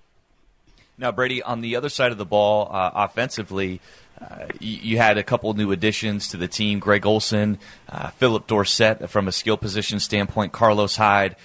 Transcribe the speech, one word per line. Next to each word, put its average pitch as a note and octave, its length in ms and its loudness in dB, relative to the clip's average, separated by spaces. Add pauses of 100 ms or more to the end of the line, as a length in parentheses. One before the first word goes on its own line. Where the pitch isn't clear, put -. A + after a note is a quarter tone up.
(1000)
Now, B2 140 -2
Brady, B2+ 280 -2
on A#2 200 -6
the A#2 160 -4
other C3+ 120 -2
side C3 220 0
of A2+ 80 -6
the G2+ 60 -4
ball, G#2 440 4
uh, F#2 260 -2
offensively, G2 840 -4 (400)
uh, - 340 -16
y-, - 60 -18
you A2 380 -4
had A2 200 6
a G2+ 40 0
couple A2 320 -2
new G#2 160 0
additions G#2 580 -2
to - 80 -10
the F2 120 -4
team: G#2 320 -2
Greg G#2 260 2
Olsen, G#2+ 520 0 (300)
uh, - 200 -10
Philip A2 400 0
Dorsett A2 600 2
from G2 200 0
a F#2 40 -4
skill A2 240 0
position G2+ 440 -4
standpoint, G2+ 520 -2
Carlos G#2 440 2
Hyde. G2+ 480 4